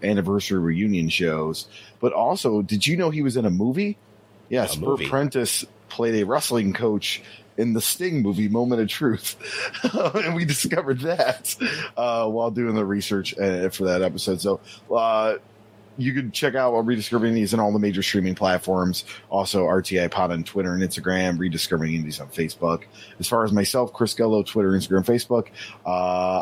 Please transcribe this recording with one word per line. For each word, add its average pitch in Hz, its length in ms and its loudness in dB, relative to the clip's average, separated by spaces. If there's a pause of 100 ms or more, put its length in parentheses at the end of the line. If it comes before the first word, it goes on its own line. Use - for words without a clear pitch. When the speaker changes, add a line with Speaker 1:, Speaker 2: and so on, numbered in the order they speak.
Speaker 1:
anniversary 98 560 0
reunion 85 480 2
shows. 80 580 -2 (320)
But - 140 0
also, 113 500 2
did 101 240 0
you 160 100 2
know 175 140 2
he 151 120 -2
was 127 140 0
in 120 80 2
a 104 60 2
movie? 131 480 0 (500)
Yes, 104 280 -2
Speaker 2:
A - 20 -8
Speaker 1:
Burt 78 100 -4
Speaker 2:
movie? 127 200 0
Speaker 1:
Prentice 135 560 0 (240)
played 113 340 0
a - 20 2
wrestling 110 480 0
coach 107 480 -2 (360)
in 117 160 0
the 113 80 0
Sting 170 420 -2
movie, 101 260 2
Moment 117 320 0
of 107 80 0
Truth. - 480 -2 (460)
<laughs> 202 320 0
And 170 220 -2
we 170 80 -2
discovered 143 560 -2
that, 147 560 -2 (400)
uh, 117 320 0
while 117 240 0
doing 117 240 0
the 107 80 2
research, 98 520 -2
uh, 92 340 0
for 95 160 -2
that 90 160 2
episode. 92 380 -2
So, 98 200 0 (300)
uh, 110 440 2 (640)
you 127 160 -2
can 131 180 -4
check 135 220 0
out 127 180 2 (140)
Rediscovering 113 460 2
Indies 107 200 0
on 113 80 4
all 104 120 2
the 107 60 2
major 101 240 2
streaming 92 320 0
platforms. 92 720 2 (240)
Also, 95 380 0
R 92 160 2
T 92 180 0
I 87 80 2
Pod 90 240 0
on 82 100 -2
Twitter 92 320 -2
and 92 80 0
Instagram, 92 560 2
Rediscovering 80 560 0
Indies 76 260 -4
on 69 80 -14
Facebook. 82 560 -2 (360)
As - 80 -4
far 117 160 4
as 104 80 0
myself, 110 400 2
Chris - 220 0
Gello, 110 300 2
Twitter, 98 260 2
Instagram, 95 340 2
Facebook. 120 440 0 (360)
Uh, 90 580 0